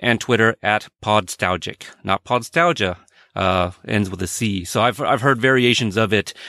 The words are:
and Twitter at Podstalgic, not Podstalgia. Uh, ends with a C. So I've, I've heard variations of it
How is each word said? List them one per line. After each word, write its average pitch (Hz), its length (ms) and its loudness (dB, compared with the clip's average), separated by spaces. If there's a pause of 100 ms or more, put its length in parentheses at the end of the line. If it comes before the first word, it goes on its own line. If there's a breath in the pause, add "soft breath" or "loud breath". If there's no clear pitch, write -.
and 117 180 0
Twitter 113 420 2
at 107 260 0 (140)
Podstalgic, 95 800 -2 (200)
not 95 200 -2
Podstalgia. 123 720 0 (360 soft breath)
Uh, 92 360 0 (160)
ends 104 220 0
with 92 140 -8
a 92 40 -2
C. 98 380 -4
So 107 160 -2
I've, 120 180 0
I've 131 220 0
heard 131 180 2
variations 120 600 2
of 110 160 2
it 101 180 0 (160 loud breath)